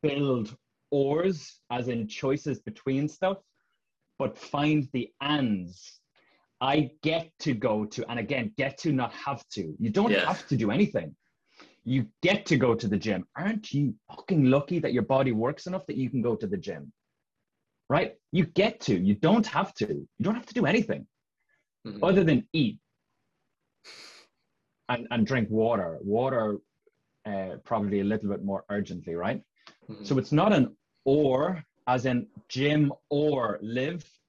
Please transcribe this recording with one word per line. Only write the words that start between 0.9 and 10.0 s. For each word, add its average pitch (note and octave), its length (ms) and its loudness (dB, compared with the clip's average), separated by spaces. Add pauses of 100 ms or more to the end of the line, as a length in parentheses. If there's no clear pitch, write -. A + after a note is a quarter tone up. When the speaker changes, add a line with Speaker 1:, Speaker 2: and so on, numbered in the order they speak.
Speaker 1:
ors, D3 680 0 (120)
as B2 160 -4
in A#2 200 -2
choices C#3 520 -2
between C3+ 480 -4
stuff, F#3+ 300 -2 (840)
but B2+ 180 -2
find D3 560 0
the B2 180 -4 (100)
ands. A2 800 -2 (640)
I C#3 300 2 (100)
get D#3+ 380 -2
to C#3 160 -2
go G#2+ 300 0
to, A#2 260 -8
and A#2+ 80 -4
again, A#2 380 -4
get C3+ 220 -2
to, D#3+ 120 0
not B2+ 220 0
have - 360 -8
to. D#2+ 300 -8
You A2 100 0
don't G3+ 220 2